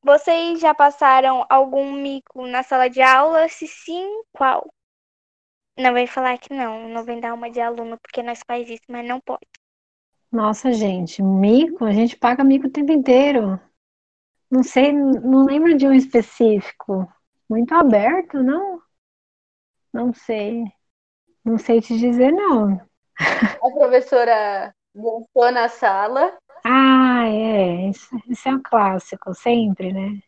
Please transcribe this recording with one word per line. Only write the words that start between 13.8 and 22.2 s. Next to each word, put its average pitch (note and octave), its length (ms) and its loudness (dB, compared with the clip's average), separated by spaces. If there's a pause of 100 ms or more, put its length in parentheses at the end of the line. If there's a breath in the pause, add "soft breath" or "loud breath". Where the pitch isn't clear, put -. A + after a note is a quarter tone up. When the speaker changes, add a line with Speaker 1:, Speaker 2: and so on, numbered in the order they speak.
Speaker 2:
Não B3+ 140 2
sei, C#4 280 2
n-, C#4 280 0
não C4 260 4
lembro D#4 300 2
de C4+ 120 2
um C4+ 60 4
específico. G#3+ 1160 0 (380)
Muito A#3 240 -2
aberto, C#4+ 680 2
não? E4+ 380 -4 (1120)
Não A#3 220 -4
sei. A3 500 -8 (800)
Não A3+ 140 -2
sei A#3 240 2
te A3+ 160 -6
dizer, B3 340 2